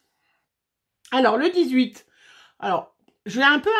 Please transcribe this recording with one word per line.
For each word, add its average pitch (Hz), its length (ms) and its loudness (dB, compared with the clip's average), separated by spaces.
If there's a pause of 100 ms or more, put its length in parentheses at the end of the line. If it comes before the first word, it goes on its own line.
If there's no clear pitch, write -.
(1120)
Alors, 247 260 2
le 311 120 0
dix-huit, 262 580 -2 (500)
alors, - 380 -6 (320)
je 214 120 -6
l'ai 269 60 2
un 285 140 4
peu 403 100 -4 (100)